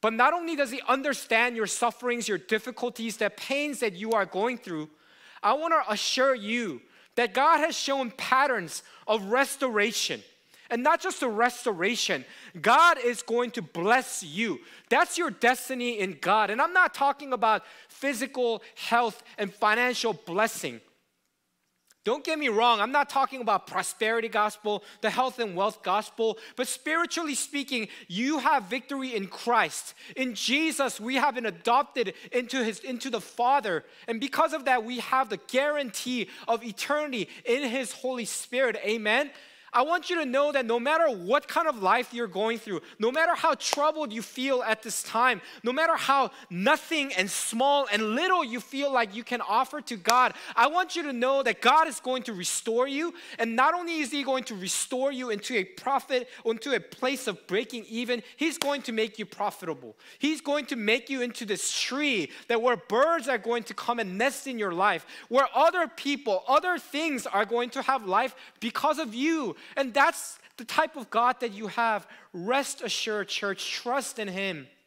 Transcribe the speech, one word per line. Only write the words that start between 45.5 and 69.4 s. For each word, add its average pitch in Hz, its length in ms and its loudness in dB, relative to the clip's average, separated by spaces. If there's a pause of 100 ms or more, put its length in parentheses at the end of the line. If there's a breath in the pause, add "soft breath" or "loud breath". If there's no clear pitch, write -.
no 240 120 0
matter 320 200 4
how 269 360 2 (180 loud breath)
nothing 277 640 2
and 190 180 0
small 269 600 2
and 214 220 2
little 349 280 2
you 240 180 -4
feel 277 300 -4
like 233 240 0
you 233 80 -10
can 240 200 -4
offer 247 400 0
to 233 140 -8
God, 233 360 4 (240 loud breath)
I 240 120 6
want 339 280 0
you 339 60 -4
to 285 100 -4
know 262 300 0
that 226 180 -2
God 302 260 6
is 269 140 -8
going 254 240 -4
to 233 80 -8
restore 226 560 -2
you. 311 240 -4 (260 loud breath)
And 226 160 0
not 277 200 6
only 339 240 -4
is 269 120 -4
he 285 120 -4
going 262 220 -2
to 226 100 -10
restore 254 580 -2
you 254 160 -6
into 208 260 -6
a 196 100 0
profit, 254 680 -2 (160 loud breath)
into 226 280 -2
a 202 60 0
place - 460 -4
of 202 200 -8
breaking 220 440 -4
even, 233 320 -4 (160 loud breath)
he's 311 180 -2
going 285 260 0
to 247 100 -8
make 220 260 -2
you 214 80 -8
profitable. 156 680 -8 (220 loud breath)
He's 294 220 -2
going 285 260 -2
to 277 100 -6
make 220 340 0
you 269 100 -4
into 240 240 -6
this - 340 -4
tree 247 520 -2 (180 loud breath)
that 233 140 0
where 247 140 2
birds 262 520 0
are 254 80 0
going 226 280 -2
to - 100 -14
come 240 240 -2
and 190 180 -4
nest 254 300 -2
in 247 120 -6
your 202 140 -2
life, 180 320 2 (240 loud breath)
where 262 260 4
other 330 320 4
people, 240 600 -2
other 320 300 4
things 294 480 -4
are 202 180 0
going 233 260 -2
to 269 120 -6
have 262 240 0
life 214 280 0 (260 loud breath)
because 269 380 0
of 247 160 -6
you. 277 420 -2 (200 loud breath)